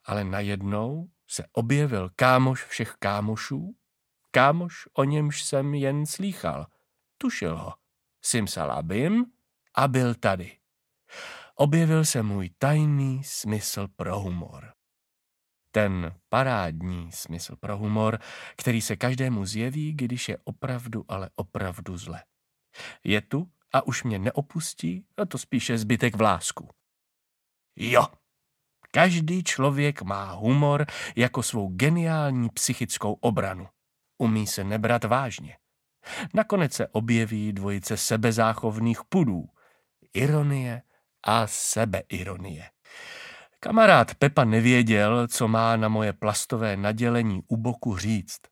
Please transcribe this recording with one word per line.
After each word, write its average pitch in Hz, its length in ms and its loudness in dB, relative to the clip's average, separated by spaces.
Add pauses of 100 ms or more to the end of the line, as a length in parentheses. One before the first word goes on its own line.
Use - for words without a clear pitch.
Ale 104 180 -2
najednou 101 840 -4 (200)
se - 240 -10
objevil 120 640 0
kámoš 127 480 4
všech - 360 -8
kámošů, 110 760 -4 (560)
kámoš, 156 640 2
o 139 100 2
němž 147 400 0
jsem 143 300 -2
jen 143 320 0
slýchal. 92 640 -6 (500)
Tušil 85 400 -4
ho. - 160 -12 (480)
Simsalabim 104 1040 -2 (500)
a 139 120 4
byl 123 280 2
tady. 92 420 0 (1000)
Objevil 156 500 4
se 120 180 0
můj 101 340 -2
tajný 139 680 2
smysl 104 720 -6
pro 90 240 -4
humor. 90 520 -8 (1000)
Ten 92 440 0 (140)
parádní 90 840 -2
smysl - 440 -12
pro 101 220 -8
humor, 107 420 0 (360)
který 117 260 0
se 104 140 -4
každému 123 500 -2
zjeví, 131 480 -6
když 123 360 -6
je - 140 -6
opravdu, 120 640 -8
ale 95 280 -8
opravdu 90 640 -8
zle. 82 260 -12 (800)
Je 101 180 2
tu 160 260 -4 (260)
a 135 140 2
už - 160 -4
mě 107 160 -2
neopustí, 160 840 -6 (120)
a 202 80 -2
to - 120 -10
spíše 117 400 -2
zbytek 110 380 0
vlásku. 101 540 0 (1080)
Jo, 117 320 4 (840)
každý 170 520 4
člověk 143 580 0
má 98 300 -6
humor 143 540 2 (300)
jako 123 280 2
svou 104 240 -4
geniální 143 840 0
psychickou - 640 -4
obranu. 95 540 -2 (500)
Umí 110 300 2
se - 160 -6
nebrat 110 400 0
vážně. 117 540 -2 (760)
Nakonec 190 400 2
se - 140 -4
objeví 110 640 0
dvojice 98 440 -4
sebezáchovných 113 1080 0
pudů. 117 420 0 (680)
Ironie 139 680 0 (420)
a 107 240 4
sebeironie. 92 1200 -4 (880)
Kamarád 196 560 8
Pepa 143 280 4
nevěděl, 113 840 6
co 117 200 0
má 113 280 4
na 110 120 2
moje 107 260 0
plastové 107 640 -2
nadělení 110 680 0
u 117 100 0
boku 117 400 -2
říct. 101 420 -4 (120)